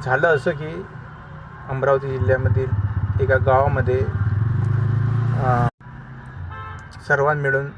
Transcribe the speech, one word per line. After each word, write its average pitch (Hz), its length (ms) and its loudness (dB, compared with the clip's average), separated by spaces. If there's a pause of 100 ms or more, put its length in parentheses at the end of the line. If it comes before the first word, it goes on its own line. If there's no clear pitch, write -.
झालं 151 300 4
असं 160 160 0
की 160 340 -6 (840)
अमरावती 135 480 0
जिल्ह्यामधील 131 520 2 (520)
एका 131 160 4
गावामध्ये, 131 680 4 (1400)
अ, 123 240 4 (1400)
सर्वांना 147 340 2
मिळून 139 240 2 (120)